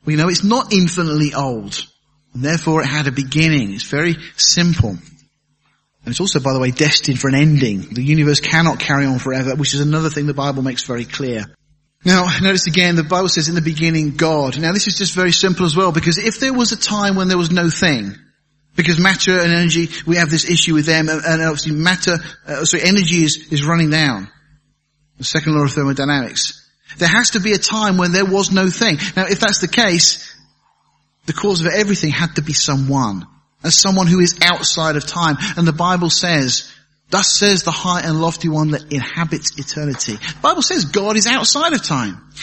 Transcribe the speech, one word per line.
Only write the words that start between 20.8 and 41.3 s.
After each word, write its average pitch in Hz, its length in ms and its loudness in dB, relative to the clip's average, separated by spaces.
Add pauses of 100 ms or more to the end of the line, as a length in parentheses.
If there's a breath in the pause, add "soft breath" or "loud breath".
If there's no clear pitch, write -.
them, 160 240 2
and, 156 160 -2
and 160 180 0
obviously 151 300 -2
matter, 170 460 0 (280 loud breath)
uh, 147 160 -6
sorry, 165 200 0
energy 180 380 2
is, - 300 -2
is 147 140 -2
running 165 240 2
down. 135 400 0 (880)
The 127 80 -12
second 156 300 -2
law 147 100 4
of 135 80 -2
thermodynamics. 139 840 -2 (400 loud breath)
There 170 100 0
has 214 240 2
to 220 80 -2
be 208 140 0
a 190 40 2
time 214 380 0
when 180 160 2
there 190 140 2
was 190 260 0
no 190 180 2
thing. 170 280 0 (180 loud breath)
Now, 185 120 0
if 190 120 0
that's 202 200 0
the 175 100 -2
case, 185 600 2 (960)
the 160 60 -6
cause 185 300 0
of 165 60 0
everything 185 440 0
had 165 240 -2
to 160 60 0
be 151 100 -6
someone, 135 760 0 (380)
and 165 80 0
someone 190 360 4
who 185 120 4
is 175 220 2
outside 165 560 0
of 143 80 -4
time. 160 320 0 (180 loud breath)
And 170 100 2
the 165 60 4
Bible 175 380 0
says, 147 600 0 (400 loud breath)
"Thus 190 220 2
says 202 320 2
the 165 80 -2
high 180 300 -4
and 156 180 -2
lofty 165 300 -2
one 156 220 0
that 147 200 -6
inhabits 151 680 -4
eternity." 135 600 -6
The - 240 -12
Bible 311 220 0
says 320 200 0
God 202 320 0
is 220 120 2
outside 285 440 0